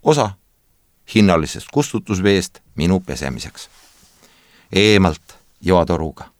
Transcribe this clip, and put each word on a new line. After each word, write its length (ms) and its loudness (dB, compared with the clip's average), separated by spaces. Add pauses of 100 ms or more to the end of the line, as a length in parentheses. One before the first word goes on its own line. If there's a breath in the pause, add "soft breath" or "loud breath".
osa 260 0 (840)
hinnalisest 580 2
kustutusveest 840 -2 (160)
minu 240 0
pesemiseks. 680 -12 (1040 soft breath)
Eemalt 640 2 (260)
joatoruga. 680 -2 (100)